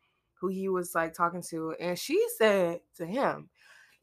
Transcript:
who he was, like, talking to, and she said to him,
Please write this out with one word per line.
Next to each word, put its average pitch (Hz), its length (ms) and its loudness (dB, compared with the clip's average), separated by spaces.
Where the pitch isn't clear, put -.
who 180 80 -2
he 190 200 -2
was, 180 260 -2
like, 165 200 0
talking 175 360 0
to, 160 300 -4
and 175 180 -2
she 381 260 2
said 190 440 4
to 170 100 -6
him, 180 420 -2